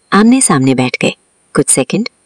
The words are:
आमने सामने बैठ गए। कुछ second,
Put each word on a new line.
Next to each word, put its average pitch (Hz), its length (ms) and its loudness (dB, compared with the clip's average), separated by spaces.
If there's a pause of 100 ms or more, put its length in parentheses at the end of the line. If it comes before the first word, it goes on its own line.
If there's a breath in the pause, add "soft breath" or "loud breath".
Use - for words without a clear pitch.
(140)
आमने 233 280 4
सामने 135 340 0
बैठ 127 260 -2
गए। - 120 -4 (420)
कुछ - 140 -2
second, 175 400 -4 (160)